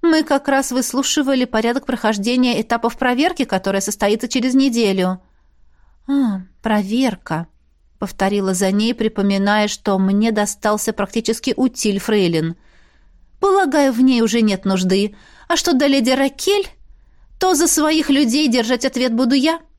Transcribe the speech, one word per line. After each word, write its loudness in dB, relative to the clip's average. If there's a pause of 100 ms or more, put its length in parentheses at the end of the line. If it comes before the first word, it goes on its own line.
«Мы 2
как -2
раз 0
выслушивали 0
порядок -2
прохождения 0
этапов -2
проверки, 0
которая -2
состоится -2
через -2
неделю». 2 (840)
«А, 0 (200)
проверка», -2 (500)
повторила -2
за 0
ней, 0
припоминая, 0
что -2
мне 2
достался -2
практически -4
утиль -2
фрейлин. 0 (840)
«Полагаю, 2
в 0
ней 4
уже 0
нет 0
нужды. 0 (320)
А 0
что 0
до 2
леди 2
Ракель, 0 (720)
то 2
за 2
своих 0
людей 2
держать 0
ответ -2
буду 2
я. 0 (180)